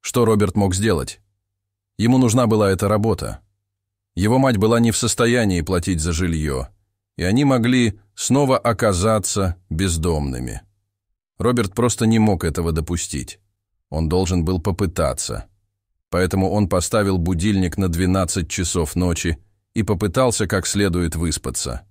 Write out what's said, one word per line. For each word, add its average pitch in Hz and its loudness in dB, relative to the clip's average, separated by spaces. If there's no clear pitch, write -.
Что 120 0
Роберт 104 2
мог 98 2
сделать? 95 -2
Ему 117 4
нужна 120 4
была 104 4
эта 95 0
работа. 101 -2
Его 107 2
мать 131 2
была 110 4
не 117 4
в - -2
состоянии 117 2
платить 87 -2
за 85 -2
жилье, 78 -2
и 78 -4
они 113 2
могли 123 2
снова 131 2
оказаться 104 0
бездомными. 78 -2
Роберт 117 0
просто 117 0
не 113 4
мог 104 2
этого 85 -2
допустить. 78 -6
Он 80 -4
должен 90 0
был 90 -2
попытаться. 76 -4
Поэтому 92 0
он 101 0
поставил 98 0
будильник 90 0
на 95 0
двенадцать 90 0
часов 85 -4
ночи 85 -2
и 110 -2
попытался 107 0
как 92 -2
следует 87 0
выспаться. 69 -6